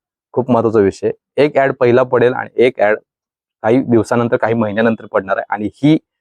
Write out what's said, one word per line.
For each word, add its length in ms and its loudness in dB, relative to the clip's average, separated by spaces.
खूप 180 -4
महत्त्वाचा 280 0
विषय, 320 0
एक 200 0
ॲड 160 2
पहिला 300 2
पडेल 300 0
आणि 240 -10
एक 240 2
ॲड 180 0
काही 200 0
दिवसानंतर, 540 0
काही 180 -2
महिन्यानंतर 520 -2
पडणार 300 -4
आहे 120 -6
आणि 260 -6
ही 240 2